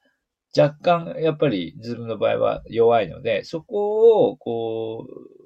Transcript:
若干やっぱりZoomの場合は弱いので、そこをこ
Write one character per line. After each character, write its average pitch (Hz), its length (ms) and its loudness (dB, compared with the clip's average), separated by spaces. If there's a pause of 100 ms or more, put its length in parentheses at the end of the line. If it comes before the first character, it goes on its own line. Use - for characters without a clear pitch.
(560)
若 147 260 4
干 170 400 -2
や 160 100 2
っ 151 40 -10
ぱ 151 120 0
り 90 340 -4
Zoom 117 240 -10
の 110 120 -6
場 110 120 0
合 110 80 0
は 110 280 -2
弱 117 360 4
い 87 60 -6
の - 140 -16
で、 - 220 -2
そ 160 180 -10
こ 208 680 4
を - 60 -6
こ 113 680 -6 (400)